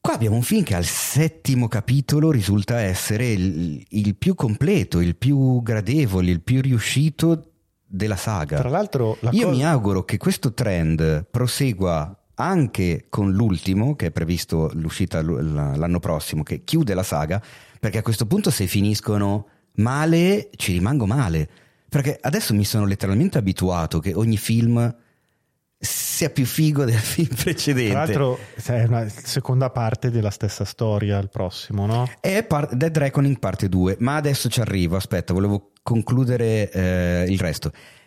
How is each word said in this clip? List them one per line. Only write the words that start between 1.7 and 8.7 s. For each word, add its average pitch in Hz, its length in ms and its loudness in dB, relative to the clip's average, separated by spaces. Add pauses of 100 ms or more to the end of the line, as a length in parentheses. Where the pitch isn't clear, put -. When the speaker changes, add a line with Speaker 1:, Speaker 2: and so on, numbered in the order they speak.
Speaker 1:
risulta 104 500 2
essere 107 500 0
il, 87 580 -2
il 101 280 0
più 190 180 0
completo, 131 680 0
il 87 160 2
più 131 460 2
gradevole, 107 680 0
il 85 120 0
più 127 180 0
riuscito 143 920 0 (340)
della 101 300 -2
saga. 76 420 -2
Speaker 2:
Tra 120 100 0
l'altro, 131 520 -2